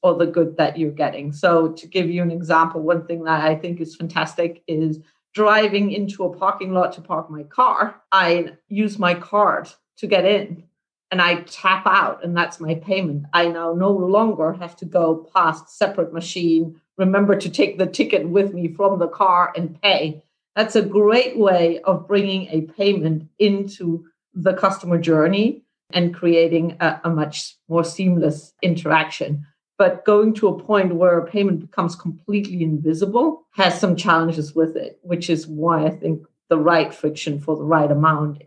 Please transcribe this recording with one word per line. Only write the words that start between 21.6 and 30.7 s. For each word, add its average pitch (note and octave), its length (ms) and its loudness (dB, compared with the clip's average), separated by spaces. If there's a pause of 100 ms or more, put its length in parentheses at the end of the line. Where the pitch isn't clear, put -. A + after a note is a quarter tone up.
of F3 240 -2
bringing G3 400 0
a D#3+ 140 -2
payment D#3+ 640 -2 (100)
into G3 640 -2 (300)
the F#3 200 0
customer F3 440 0
journey E3+ 640 2 (280)
and F3 220 0
creating E3+ 680 2
a, E3 240 0
a E3 60 0
much D3+ 440 -4 (140)
more E3 160 2
seamless E3+ 760 -2
interaction. D#3+ 880 -2 (320)
But F3+ 260 2
going G#3+ 300 4
to G#3 140 2
a G3 120 -2
point F#3+ 360 2